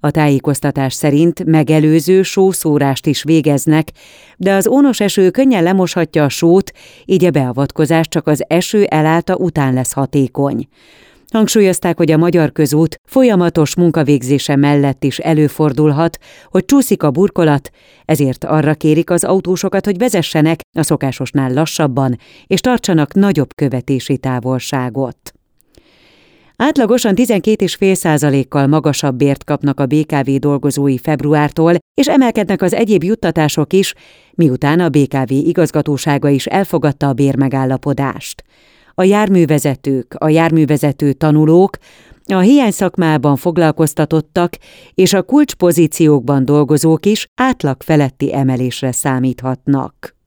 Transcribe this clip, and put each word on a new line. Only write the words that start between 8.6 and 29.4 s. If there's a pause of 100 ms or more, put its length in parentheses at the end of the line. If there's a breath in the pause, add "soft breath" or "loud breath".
elállta
után
lesz
hatékony. (640 soft breath)
Hangsúlyozták,
hogy
a
Magyar
Közút
folyamatos
munkavégzése
mellett
is
előfordulhat, (320 loud breath)
hogy
csúszik
a
burkolat, (340 soft breath)
ezért
arra
kérik
az
autósokat,
hogy
vezessenek (180)
a
szokásosnál
lassabban, (300 soft breath)
és
tartsanak
nagyobb
követési
távolságot. (1400 soft breath)
Átlagosan
tizenkét
és
fél
százalékkal
magasabb
bért